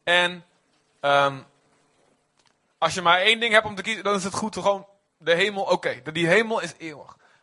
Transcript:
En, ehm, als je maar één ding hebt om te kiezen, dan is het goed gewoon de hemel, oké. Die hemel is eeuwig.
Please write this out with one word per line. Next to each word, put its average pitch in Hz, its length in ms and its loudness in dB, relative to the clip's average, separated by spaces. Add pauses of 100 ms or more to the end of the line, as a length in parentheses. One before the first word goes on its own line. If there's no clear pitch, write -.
En, 175 420 0 (540)
ehm, 139 420 2 (1400)
als 160 160 0
je 180 80 -4
maar 175 180 4
één 220 200 2
ding 233 140 0
hebt 214 120 4
om 208 100 -10
te 190 60 -8
kiezen, 214 220 -6
dan 202 120 0
is 190 80 -2
het 196 100 -6
goed 214 200 -6
gewoon 190 340 -2 (300)
de 160 160 0
hemel, 196 300 0
oké. 165 380 -2 (100)
Die 170 160 0
hemel 220 320 0
is 165 180 -8
eeuwig. 156 400 -16 (260)